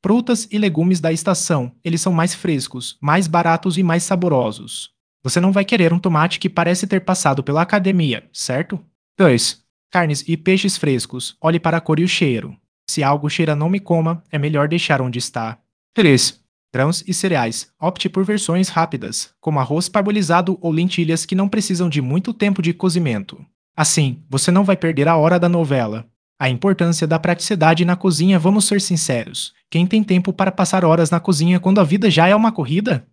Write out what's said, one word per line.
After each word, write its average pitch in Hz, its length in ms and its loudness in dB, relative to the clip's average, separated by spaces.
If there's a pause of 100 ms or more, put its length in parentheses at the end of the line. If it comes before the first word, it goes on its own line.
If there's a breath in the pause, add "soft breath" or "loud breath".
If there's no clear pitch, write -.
Frutas 233 460 0
e 208 60 -4
legumes 180 440 0
da 160 100 0
estação. 160 600 -2 (120)
Eles 165 160 -2
são 190 140 0
mais 165 200 0
frescos, 131 680 -6
mais 160 260 2
baratos 165 500 0
e 190 60 2
mais 170 200 0
saborosos. 147 880 -2 (320)
Você 151 180 0
não 185 100 4
vai 196 140 2
querer 185 260 2
um 175 80 2
tomate 170 400 0
que 185 100 -2
parece 180 380 0
ter 190 140 0
passado 143 420 0
pela 147 180 0
academia, 180 680 0
certo? 151 480 -6 (380)
Dois. 135 460 2 (280)
Carnes 156 340 -2
e 165 120 -2
peixes 190 400 0
frescos. 127 640 -4
Olhe 165 180 0
para 165 180 0
a 160 40 -2
cor 156 180 0
e 170 60 2
o - 20 -2
cheiro. 123 480 -2 (340)
Se 151 140 -4
algo 143 260 0
cheira, 156 240 -2
não 151 160 -2
me 196 120 -2
coma, 165 500 -2
é 156 60 -4
melhor 147 320 0
deixar 160 320 0
onde 123 180 -4
está. 113 380 -8 (360)
Três. 147 460 2 (340)
Grãos 147 320 -2
e 185 80 -4
cereais. 139 540 -4 (100)
Opte 180 300 -6
por 190 160 -2
versões 185 460 -2
rápidas, 156 640 -6 (100)
como 151 180 -2
arroz 147 300 -2
parbolizado 190 720 0
ou 170 100 -2
lentilhas 165 540 -2
que 185 100 -4
não 196 140 0
precisam 185 400 -2
de 143 120 -2
muito 165 320 -2
tempo 196 280 -2
de 170 120 0
cozimento. 160 720 -4 (300)
Assim, 147 540 0
você 135 220 0
não 190 120 4
vai 190 140 2
perder 160 300 0
a 165 100 4
hora 170 200 4
da 175 120 2
novela. 131 580 -2 (320)
A 131 100 0
importância 170 560 0
da 160 140 0
praticidade 170 640 2
na 175 120 2
cozinha. 175 440 2
Vamos 202 260 2
ser 202 140 0
sinceros. 147 720 -4 (160)
Quem 170 160 2
tem 220 160 2
tempo 185 300 0
para 185 200 0
passar 185 340 0
horas 160 240 4
na 170 100 2
cozinha 175 400 2
quando 190 220 2
a - 20 6
vida 190 260 2
já 160 180 4
é 202 80 6
uma 220 180 2
corrida? 165 600 -2